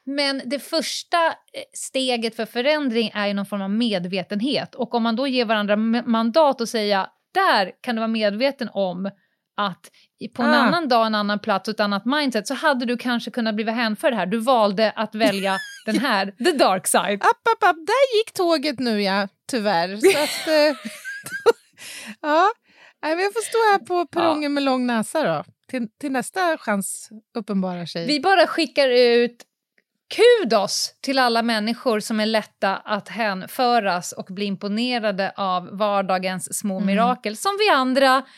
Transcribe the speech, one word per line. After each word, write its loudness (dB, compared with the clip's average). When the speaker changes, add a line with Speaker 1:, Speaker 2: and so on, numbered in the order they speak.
Speaker 1:
Men -2
det -4
första, -2
eh, -2
steget -4
för -6
förändring 0
är -2
ju -2
någon -4
form -6
av -4
medvetenhet. -2
Och -6
om 0
man 0
då -2
ger 0
varandra 0
m-, 0
mandat 2
att -4
säga: 0
"Där 4
kan -4
du -4
vara -2
medveten 0
om -4
att -4
i, -10
på -8
en 2
Speaker 2:
Ah. 6
Speaker 1:
annan 2
dag, 4
en -2
annan -2
plats -2
och -4
ett -4
annat 0
mindset, 0
så -4
hade 0
du -2
kanske -4
kunnat -4
bli -4
hänförd -2
här. -2
Du -2
valde 2
att -6
välja 0
Speaker 2:
<laughs> -20
Speaker 1:
den 0
här, 0
the 4
dark 2
side." 0
Speaker 2:
App, 0
app, 2
app. 2
Där 2
gick -2
tåget 0
nu, 0
ja. 0
Tyvärr. 0
Så 4
att, -6
eh, 2
<laughs> -4
ja. 4
Nej, -2
men -2
jag -2
får -4
stå -2
här 4
på -2
perrongen 0
Speaker 1:
Ja. -2
Speaker 2:
med -2
lång 0
näsa -2
då. 0
Till, -6
till -6
nästa -2
chans -6
uppenbarar -4
sig. -6
Speaker 1:
Vi 0
bara 4
skickar 0
ut 4
kudos 4
till 0
alla 2
människor 0
som -4
är 0
lätta -2
att -6
hänföras -2
och -12
bli -8
imponerade -2
av -2
vardagens -2
små -4
Speaker 2:
Mm. -2
Speaker 1:
mirakel, 0
som -2
vi 4
andra, 4